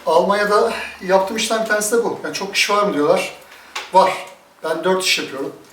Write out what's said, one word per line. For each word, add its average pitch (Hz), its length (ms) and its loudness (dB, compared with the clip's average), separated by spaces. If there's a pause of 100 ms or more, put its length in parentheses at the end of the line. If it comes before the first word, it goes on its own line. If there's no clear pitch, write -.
Almanya'da 190 680 2 (280)
yaptığım 190 360 2
işten 220 260 -2
bir 220 60 -6
tanesi 208 220 0
de 233 120 2
bu. 165 200 -4
Yani, 151 100 -8
"Çok 196 200 -8
kişi - 200 0
var 208 100 2
mı?" 170 100 0
diyorlar. 151 400 0 (600)
Var. 185 320 4 (380)
Ben 160 200 -4
dört 185 200 0
iş - 160 0
yapıyorum. 135 340 -8 (200)